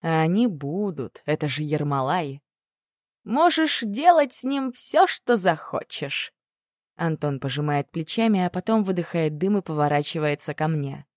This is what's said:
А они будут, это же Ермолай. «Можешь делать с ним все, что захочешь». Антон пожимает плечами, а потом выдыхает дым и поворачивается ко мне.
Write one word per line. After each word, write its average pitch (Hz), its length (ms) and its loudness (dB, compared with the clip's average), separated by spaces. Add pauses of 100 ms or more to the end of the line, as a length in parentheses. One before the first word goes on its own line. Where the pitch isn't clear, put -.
А 160 200 0
они 190 260 2
будут, 151 760 -6
это 151 240 -2
же 135 140 -4
Ермолай. 143 800 -2 (840)
«Можешь 311 580 2
делать 285 500 4
с - 100 -6
ним 269 300 -2
все, 330 340 2
что - 300 0
захочешь». - 1000 -4 (640)
Антон 151 420 -2
пожимает 143 520 -2
плечами, 202 500 0
а 180 100 2
потом 220 320 0
выдыхает 170 560 -2
дым 196 200 2
и 185 40 -2
поворачивается 147 920 -2
ко 156 120 -2
мне. 139 400 -4 (100)